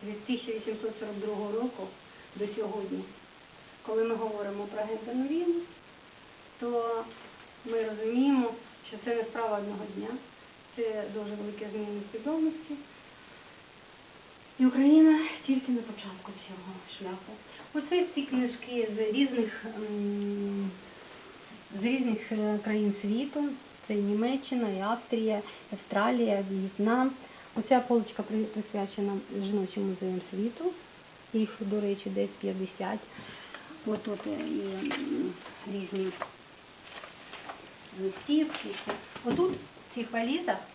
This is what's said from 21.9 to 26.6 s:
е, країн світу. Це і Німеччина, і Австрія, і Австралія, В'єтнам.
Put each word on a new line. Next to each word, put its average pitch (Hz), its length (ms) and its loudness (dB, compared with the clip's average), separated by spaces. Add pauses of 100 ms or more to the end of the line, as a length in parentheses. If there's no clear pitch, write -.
е, 214 320 2
країн 214 380 4
світу. 277 420 0 (420)
Це 214 80 -2
і - 20 4
Німеччина, 226 760 2
і 190 100 0
Австрія, 220 640 0 (300)
і - 20 -6
Австралія, 214 760 2
В'єтнам. 208 600 4 (460)